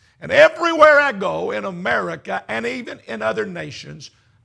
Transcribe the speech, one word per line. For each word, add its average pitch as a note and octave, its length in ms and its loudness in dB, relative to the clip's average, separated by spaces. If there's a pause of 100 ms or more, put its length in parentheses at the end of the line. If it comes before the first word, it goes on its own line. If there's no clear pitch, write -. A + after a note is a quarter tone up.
(200)
And D3+ 120 -10
everywhere D#4+ 680 6
I C#4+ 120 2
go F3+ 400 -6
in G#3 120 -6
America F#3+ 840 -6
and A3+ 180 -6
even B3+ 400 -10
in A3 160 -10
other A3 240 -2
nations, D#3 640 -14 (360)